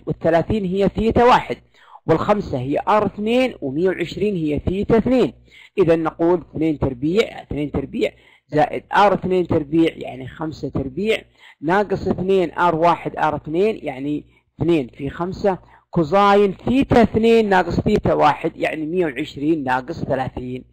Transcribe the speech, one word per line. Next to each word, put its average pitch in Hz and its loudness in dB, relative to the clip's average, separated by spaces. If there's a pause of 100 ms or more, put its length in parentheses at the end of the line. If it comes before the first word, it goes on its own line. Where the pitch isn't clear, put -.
والثلاثين 165 0
هي 190 0
ثيتا 226 2
واحد، 202 4 (500)
والخمسة 160 0
هي 135 -2
آر 208 2
اثنين، 233 0
ومية 143 -2
وعشرين 175 -4
هي 151 -2
ثيتا 202 0
اثنين. 233 2 (460)
إذا 165 4
نقول 165 0
اثنين 151 -2
تربيع، 147 -2
اثنين 143 -6
تربيع 135 -4 (360)
زائد 147 0 (140)
آر 196 6
اثنين 180 0
تربيع، 160 2
يعني 127 -12
خمسة 151 -10
تربيع، 151 -4 (420)
ناقص 190 -2
اثنين، 185 0
آر 175 2
واحد، 165 0
آر 151 -2
اثنين، 175 -2
يعني 139 -6 (360)
اثنين 156 2
في 139 -8
خمسة، 185 -4 (320)
كوزاين 196 4
ثيتا 240 2
اثنين 226 4
ناقص 175 2
ثيتا 202 2
واحد، 151 0
يعني 151 -4
مية 175 -2
وعشرين 147 -4
ناقص 127 -4
ثلاثين. 127 -6